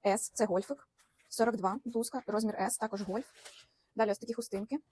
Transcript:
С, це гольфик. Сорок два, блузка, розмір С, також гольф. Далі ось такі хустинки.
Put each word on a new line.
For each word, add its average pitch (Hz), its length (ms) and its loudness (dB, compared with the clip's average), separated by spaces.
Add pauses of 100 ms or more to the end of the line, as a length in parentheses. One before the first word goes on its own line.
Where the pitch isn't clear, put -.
С, 202 280 2
це 220 100 4
гольфик. 208 440 -2 (400)
Сорок 226 280 2
два, 190 280 0
блузка, 240 420 -2
розмір 214 340 0
С, 196 180 0
також 208 240 -2
гольф. 196 240 -4 (680)
Далі 214 160 4
ось 202 80 0
такі 226 160 -6
хустинки. 226 440 -4 (140)